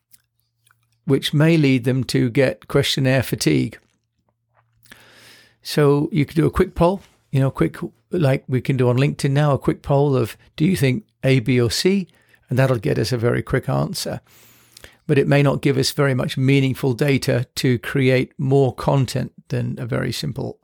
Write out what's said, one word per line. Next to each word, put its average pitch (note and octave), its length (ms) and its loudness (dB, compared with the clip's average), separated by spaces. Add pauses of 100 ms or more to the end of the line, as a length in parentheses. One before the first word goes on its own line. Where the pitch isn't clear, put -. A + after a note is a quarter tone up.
(1040)
which C3+ 300 0
may D#3+ 240 4
lead C3 260 2
them B2+ 200 0
to C3 260 0
get C3+ 380 0
questionnaire C3+ 540 0
fatigue. B2+ 560 -2 (1800)
So D3 480 2
you D3 140 0
could - 120 -8
do D3+ 100 2
a C3 40 0
quick - 240 0
poll, F3+ 280 0 (280)
you C3+ 100 0
know, C3+ 100 0
quick, - 260 -2 (340)
like C#3+ 380 0
we B2+ 120 -2
can C#3 160 -2
do B2 120 2
on A#2+ 80 2
LinkedIn C#3+ 340 0
now, C#3+ 220 2
a B2+ 60 0
quick - 240 -4
poll D3 340 2
of, A#2 200 -2 (200)
"Do D#3 80 0
you F#3 120 2
think B2+ 280 0 (180)
A, C3 180 2
B, B2 200 0
or A#2+ 100 0
C?" F#3+ 380 0 (400)
And A#2+ 100 -2
that'll C3 200 2
get D3 200 -2
us B2 140 -2
a B2 60 -2
very A#2+ 240 0
quick - 260 -4
answer. - 520 -4 (840)
But C#3+ 120 2
it C#3 100 2
may C#3+ 140 4
not C#3+ 200 0
give C#3+ 140 0
us C3 160 0
very C#3 220 0
much C#3 220 -4
meaningful C3+ 580 0
data B2+ 520 0 (100)
to B2+ 220 0
create C3 600 0
more C3+ 360 2
content - 580 -2 (160)
than B2 300 -6
a C3 80 -10
very C3 260 -4
simple B2+ 520 -8